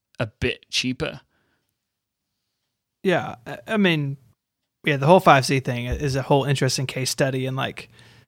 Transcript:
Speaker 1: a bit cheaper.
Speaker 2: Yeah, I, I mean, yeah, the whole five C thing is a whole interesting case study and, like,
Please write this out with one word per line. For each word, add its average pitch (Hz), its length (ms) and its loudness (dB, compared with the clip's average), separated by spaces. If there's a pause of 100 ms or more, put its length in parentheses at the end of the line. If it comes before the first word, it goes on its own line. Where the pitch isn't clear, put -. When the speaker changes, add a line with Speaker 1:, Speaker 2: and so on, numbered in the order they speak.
(200)
Speaker 1:
a 117 80 -4
bit - 420 -6
cheaper. 127 520 -6 (1800)
Speaker 2:
Yeah, 160 320 -2 (100)
I, - 220 -14
I 220 100 -2
mean, 151 400 0 (640)
yeah, 143 140 0
the 139 80 -2
whole 170 140 8
five 139 260 6
C 135 140 0
thing 120 260 -4
is 131 300 -4
a 135 60 -2
whole 135 240 2
interesting 135 420 0
case 131 220 -6
study 131 360 -2
and, 131 100 -6
like, 123 340 -8 (380)